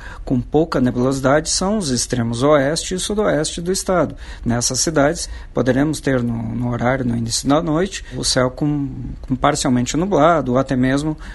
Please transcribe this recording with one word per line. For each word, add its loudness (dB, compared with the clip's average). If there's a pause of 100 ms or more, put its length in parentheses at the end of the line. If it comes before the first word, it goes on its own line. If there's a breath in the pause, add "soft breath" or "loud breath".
(260 loud breath)
com 2
pouca 0
nebulosidade 2
são 0
os -2
extremos -2
oeste 2
e -4
sudoeste -2
do -4
estado. 0 (300 loud breath)
Nessas 0
cidades, 2 (240 loud breath)
poderemos 2
ter 2
no, -2
no -2
horário, 0
no 0
início -2
da 4
noite, -2 (120)
o -6
céu 2
com, -2 (320)
com -2
parcialmente 2
nublado 4
ou 4
até 0
mesmo 0 (180 loud breath)